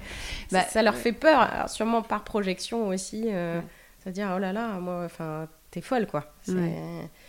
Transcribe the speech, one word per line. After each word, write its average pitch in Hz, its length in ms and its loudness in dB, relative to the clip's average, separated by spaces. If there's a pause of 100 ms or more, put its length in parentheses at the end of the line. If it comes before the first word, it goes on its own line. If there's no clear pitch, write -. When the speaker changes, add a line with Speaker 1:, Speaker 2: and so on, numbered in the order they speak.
(520)
Speaker 1:
Bah, 185 180 6
Speaker 2:
ça 220 120 4
leur 208 120 6
Speaker 1:
ouais. - 60 -6
Speaker 2:
fait 233 120 2
peur, 294 280 8
alors, - 280 2
sûrement 226 340 0
par 214 200 -4
projection 208 640 -2
aussi, 190 440 -2
euh, 170 280 -2
Speaker 1:
Ouais. 170 60 -4 (400)
Speaker 2:
se 190 60 -8
dire, « 196 260 -4
Oh - 20 0
là 190 140 -2
là, 214 260 -4
moi, 180 260 -4
enfin, 160 440 -6 (240)
t'es 175 80 -6
folle, 233 260 0
quoi. » - 260 -4 (100)
C'est 185 100 -4
Speaker 1:
Ouais. 165 580 -2 (180)